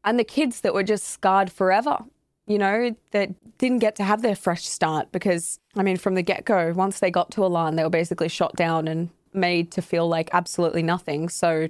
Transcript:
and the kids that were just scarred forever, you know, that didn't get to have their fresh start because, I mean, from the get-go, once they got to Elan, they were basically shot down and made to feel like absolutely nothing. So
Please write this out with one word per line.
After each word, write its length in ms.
and 140
the 60
kids 380
that 120
were 100
just 220
scarred 460
forever, 460
you 120
know, 380
that 180
didn't 220
get 160
to 80
have 180
their 140
fresh 300
start 460
because, 480
I 60
mean, 160
from 160
the 80
get-go, 520
once 260
they 100
got 220
to 120
Elan, 320
they 80
were 60
basically 400
shot 260
down 320
and 220
made 380
to 100
feel 260
like 260
absolutely 500
nothing. 460
So 400